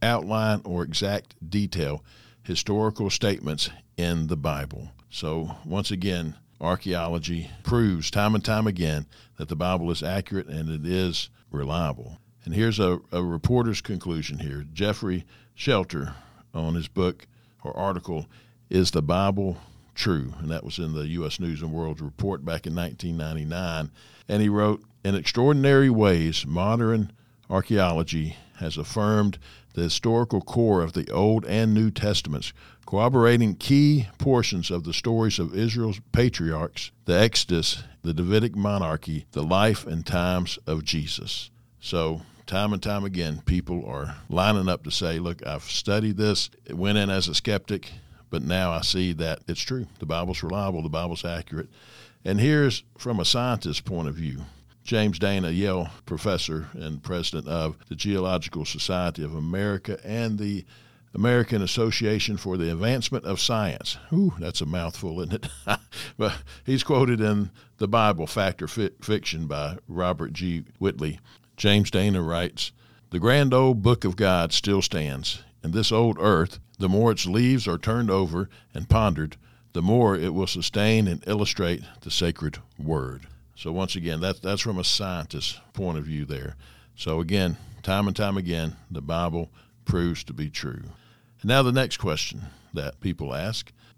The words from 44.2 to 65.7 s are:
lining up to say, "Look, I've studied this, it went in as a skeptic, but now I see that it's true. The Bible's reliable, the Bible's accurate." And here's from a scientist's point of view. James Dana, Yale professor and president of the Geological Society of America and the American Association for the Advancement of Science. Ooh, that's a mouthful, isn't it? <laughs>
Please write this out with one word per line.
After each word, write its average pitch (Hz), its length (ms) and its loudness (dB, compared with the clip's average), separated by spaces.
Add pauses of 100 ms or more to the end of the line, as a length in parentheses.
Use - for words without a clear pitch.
lining 95 400 2
up 90 140 -2
to - 80 -6
say, 82 280 -2
"Look, 85 260 -6
I've 73 180 -6
studied 107 540 -2
this, 107 320 2 (160)
it - 120 -8
went 101 200 2
in 101 120 2
as 95 180 0
a 80 80 -2
skeptic, 101 560 -2 (380)
but 78 140 -4
now 90 280 2
I 80 100 -2
see 92 320 0
that 80 340 -4
it's 85 140 -4
true. 127 260 -6 (120)
The 98 60 -8
Bible's 85 380 -2
reliable, 92 400 -2
the 80 60 -4
Bible's 85 360 -4
accurate." 82 440 -8 (560)
And 101 140 2
here's 143 440 4 (140)
from 117 220 -2
a 117 60 0
scientist's 120 560 0
point 82 280 -4
of 73 60 -6
view. 71 280 -6 (400)
James 107 360 2
Dana, 98 320 0
Yale 92 380 0 (160)
professor 80 680 -2
and 78 300 -8
president 82 440 -4
of 80 300 -2 (120)
the - 60 -8
Geological 92 680 -2
Society 87 580 -2
of 76 120 -6
America 95 680 -4
and 110 360 -4
the 101 260 -4 (480)
American 117 480 2
Association 107 760 0
for 92 200 -4
the 82 140 0
Advancement 113 520 -2
of 92 160 -4
Science. 107 580 -2 (140)
Ooh, 185 280 2
that's 80 220 -4
a - 40 -4
mouthful, 85 560 -4
isn't 87 120 -4
it? - 140 -6 (180)
<laughs> 101 140 0 (380)